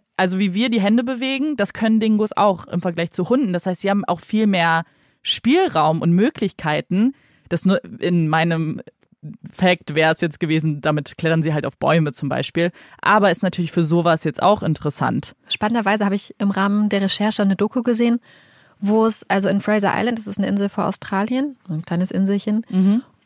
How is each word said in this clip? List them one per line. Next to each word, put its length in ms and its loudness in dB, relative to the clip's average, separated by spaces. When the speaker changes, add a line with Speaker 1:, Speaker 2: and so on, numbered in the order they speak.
Speaker 1:
also 240 0
wie 140 0
wir 160 0
die 100 0
Hände 240 2
bewegen, 520 -4
das 160 -2
können 280 0
Dingos 320 0
auch 340 0
im 160 -4
Vergleich 300 -4
zu 160 -2
Hunden. 240 2
Das 140 -4
heißt, 140 -4
sie 100 -2
haben 140 0
auch 160 -2
viel 280 0
mehr 340 2
Spielraum 800 2
und 100 2
Möglichkeiten. 1000 0
Das 160 -2
nur 160 2
in 280 2
meinem 520 0
Fact 420 0
wäre 180 4
es 100 -8
jetzt 180 -2
gewesen, 400 0
damit 380 -2
klettern 240 0
sie 100 0
halt 140 -2
auf 100 -8
Bäume 360 2
zum 180 -6
Beispiel. 400 -2
Aber 280 4
ist 120 -2
natürlich 300 -2
für 120 2
sowas 400 2
jetzt 180 -4
auch 200 2
interessant. 720 -4
Speaker 2:
Spannenderweise 580 0
habe 80 0
ich 240 -8
im 120 0
Rahmen 380 0
der 140 0
Recherche 400 0
eine 140 2
Doku 260 -2
gesehen, 380 2
wo 260 2
es, 240 -2
also 220 0
in 100 2
Fraser 340 0
Island, 240 -2
das 80 -12
ist 120 -6
eine 80 0
Insel 240 0
vor 160 -2
Australien, 680 -4
ein 160 -6
kleines 260 -2
Inselchen, 600 -2
Speaker 1:
Mhm. 320 2